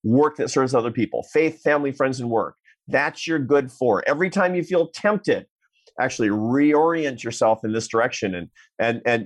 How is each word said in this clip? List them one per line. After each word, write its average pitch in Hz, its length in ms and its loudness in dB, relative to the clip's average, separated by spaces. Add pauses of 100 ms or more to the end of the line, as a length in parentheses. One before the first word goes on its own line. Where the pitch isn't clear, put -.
work 139 340 2
that - 140 -4
serves 131 240 0
other 120 160 0
people, 113 320 -2 (100)
faith, 156 300 0
family, 143 300 0
friends, 131 280 -2
and 120 80 -6
work. 101 280 -2 (320)
That's 147 380 -2
your 160 120 -2
good 131 340 0
four. 110 340 0
Every 156 220 0
time 180 260 0
you 175 80 0
feel 170 260 0
tempted, 170 580 -2 (520)
actually 123 300 0
reorient 143 920 2
yourself 113 420 0
in 110 80 -4
this 110 160 -4
direction, 113 460 -2
and, 87 140 -10 (300)
and, 117 280 0
and 117 200 0